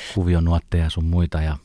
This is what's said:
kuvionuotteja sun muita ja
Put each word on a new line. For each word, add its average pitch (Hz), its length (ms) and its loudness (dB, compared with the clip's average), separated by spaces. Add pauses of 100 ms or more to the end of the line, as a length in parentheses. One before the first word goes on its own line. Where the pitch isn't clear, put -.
(160)
kuvionuotteja 85 720 0
sun 82 160 -4
muita 82 360 0
ja 78 240 -2